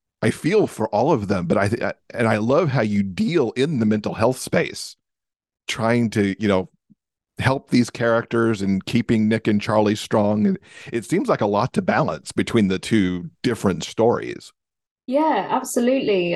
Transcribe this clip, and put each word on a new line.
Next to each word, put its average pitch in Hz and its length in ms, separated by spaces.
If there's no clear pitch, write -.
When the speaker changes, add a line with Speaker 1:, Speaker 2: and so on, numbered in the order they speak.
Speaker 1:
I 113 100
feel 175 360
for 110 220
all 123 220
of 101 180
them, 92 180
but 98 100
I, 101 120
th-, 101 260
and 113 160
I 110 80
love 135 320
how 123 140
you 104 200
deal 110 500
in 135 260
the 110 80
mental 104 280
health 113 240
space, - 580
trying 113 440
to, 101 280
you 107 100
know, 92 200
help 131 320
these 123 180
characters 117 760
and 98 220
keeping 113 440
Nick 110 180
and 104 160
Charlie 107 320
strong. 104 500
And 95 140
it 113 120
seems 226 240
like 170 120
a 107 60
lot 104 280
to - 80
balance 104 500
between 107 340
the 92 140
two 90 500
different 98 400
stories. - 680
Speaker 2:
Yeah, 269 420
absolutely. 240 880